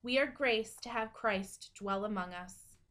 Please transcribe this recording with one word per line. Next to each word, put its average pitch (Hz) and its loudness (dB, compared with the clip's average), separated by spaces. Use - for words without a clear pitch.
we 247 4
are 277 6
graced 233 0
to 240 -10
have 220 -2
Christ 196 -2
dwell 196 -2
among 185 -2
us. - -12